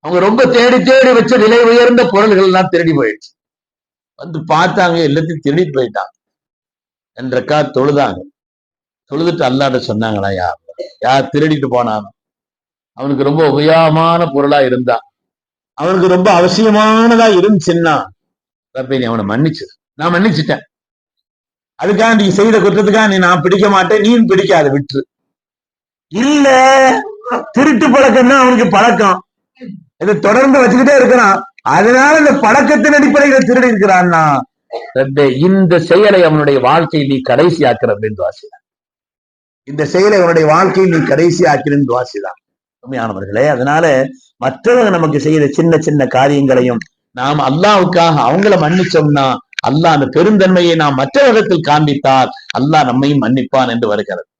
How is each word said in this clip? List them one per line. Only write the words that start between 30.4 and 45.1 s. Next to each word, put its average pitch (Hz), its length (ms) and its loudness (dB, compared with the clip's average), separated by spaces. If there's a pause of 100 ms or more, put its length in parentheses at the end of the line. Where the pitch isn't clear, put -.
வச்சுக்கிட்டே 247 380 2
இருக்கிறான், 240 420 2 (300)
அதனால 240 500 2
இந்த 294 200 4
பழக்கத்தின் 285 600 2
அடிப்படையில 277 440 2
திருடி 247 280 2
இருக்கிறான்னா, 180 540 2 (680)
ரப்பே, 139 340 0 (140)
இந்த 185 420 2
செயலை 190 400 2
அவனுடைய 151 380 2
வாழ்க்கையில் 147 520 0
நீ 135 120 -2
கடைசியாக்குற 127 680 0
அப்படின்னு 104 300 -6
துவா 85 120 -6
செய்யலாம். - 320 -20 (1040)
இந்த 147 180 -6
செயலை 196 320 2
அவனுடைய 170 280 2
வாழ்க்கையில் 180 480 2
நீ 160 100 0
கடைசியாக்கிறன்னு 147 880 0
துவா 123 140 -2
செய்யலாம். 98 340 -14 (460)
உண்மையானவர்களே, 110 640 -8
அதனால 143 360 -2 (560)
மற்றவங்க 220 500 -2
நமக்கு 156 300 -2